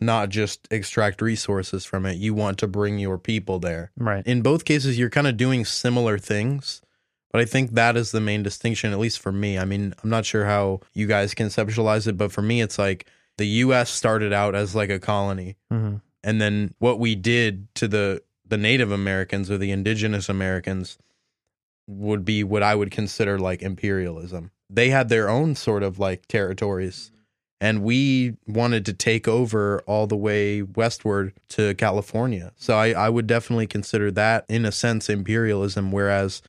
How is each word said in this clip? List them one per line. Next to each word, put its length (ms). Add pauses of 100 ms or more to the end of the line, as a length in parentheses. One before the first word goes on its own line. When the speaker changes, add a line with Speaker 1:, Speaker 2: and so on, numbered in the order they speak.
Speaker 1:
not 300
just 400
extract 500
resources 640
from 220
it. 100
You 160
want 260
to 80
bring 320
your 200
people 400
there. 400
Speaker 2:
Right. 280
Speaker 1:
In 140
both 240
cases, 340
you're 120
kinda 220
doing 340
similar 500
things, 640 (500)
but 120
I 20
think 280
that 260
is 120
the 120
main 200
distinction, 480
at 80
least 200
for 140
me. 260
I 80
mean, 260 (100)
I'm 60
not 160
sure 220
how 340 (140)
you 120
guys 280
conceptualize 720
it, 100
but 160
for 80
me, 220
it's 160
like 280 (300)
the 100
U 280
S 160
started 420
out 220
as, 200
like, 140
a 100
colony. 580 (140)
Speaker 2:
Mm-hmm. 260 (260)
Speaker 1:
And 180
then 380
what 200
we 160
did 600
to 140
the, 340 (240)
the 120
Native 340
Americans 580
or 80
the 120
indigenous 600
Americans 680 (880)
would 380
be 200
what 180
I 120
would 160
consider, 480
like, 240
imperialism. 880 (200)
They 180
had 220
their 180
own 260
sort 280
of, 160
like, 280
territories. 840 (500)
And 220
we 540 (100)
wanted 400
to 60
take 340
over 600
all 200
the 100
way 440
westward 720 (180)
to 260
California. 800
So 200
I, 140
I 180
would 180
definitely 400
consider 440
that, 380
in 180
a 60
sense, 360
imperialism. 840
Whereas 580